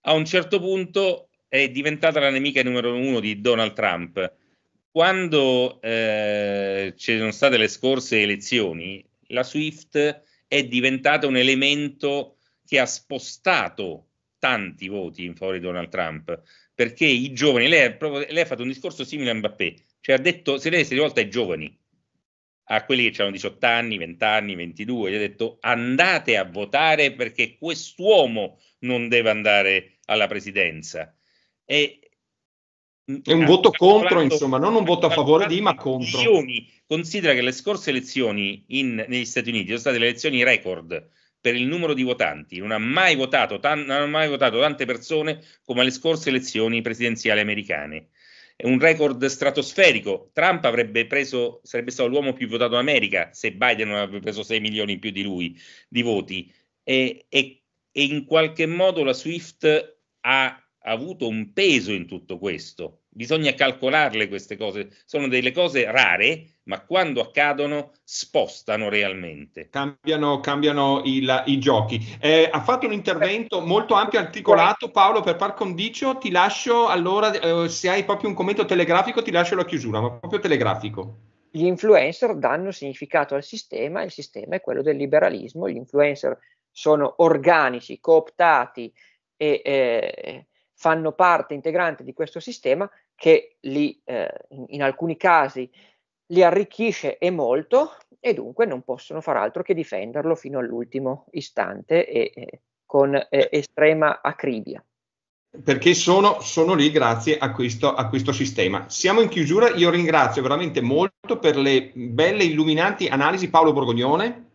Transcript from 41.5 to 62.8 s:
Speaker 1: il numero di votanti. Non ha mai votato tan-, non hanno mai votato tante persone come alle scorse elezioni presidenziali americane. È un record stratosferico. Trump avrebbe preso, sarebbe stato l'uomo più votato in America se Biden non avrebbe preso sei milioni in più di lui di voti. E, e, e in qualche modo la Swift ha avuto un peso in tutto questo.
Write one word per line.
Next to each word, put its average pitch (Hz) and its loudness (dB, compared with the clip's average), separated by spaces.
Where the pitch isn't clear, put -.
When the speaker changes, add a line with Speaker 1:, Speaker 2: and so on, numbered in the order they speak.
Speaker 1:
il 123 -2
numero 165 -2
di 127 -2
votanti. 87 -4
Non 104 -8
ha 110 -2
mai 147 2
votato 127 0
tan-, 147 -2
non 135 -4
hanno 147 -2
mai 156 -2
votato 127 0
tante 143 0
persone 156 -4
come 123 0
alle 127 4
scorse 156 -2
elezioni 117 0
presidenziali 113 -2
americane. 92 -6
È - -14
un 127 2
record 147 2
stratosferico. 135 0
Trump 170 0
avrebbe 117 0
preso, 127 -4
sarebbe 120 -8
stato 127 -2
l'uomo 135 -2
più 127 -8
votato 117 -2
in 120 2
America 107 0
se 110 -8
Biden 107 -2
non 104 -4
avrebbe 101 -6
preso 104 -8
sei 113 -4
milioni 107 -4
in 92 -8
più 107 -8
di 98 -8
lui 90 -8
di 120 -2
voti. 95 -4
E, 131 -2
e, 135 -2
e 143 -2
in 139 -4
qualche 160 0
modo 175 0
la 135 0
Swift 156 -4
ha 131 0
avuto 123 -6
un 110 -6
peso 135 0
in 87 -6
tutto 90 -14
questo. 87 -10